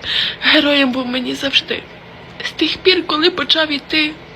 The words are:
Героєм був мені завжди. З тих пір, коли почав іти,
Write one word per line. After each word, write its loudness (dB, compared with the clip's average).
Героєм 4
був -2
мені -2
завжди. 0
З -8
тих 0
пір, 4
коли 2
почав 0
іти, -2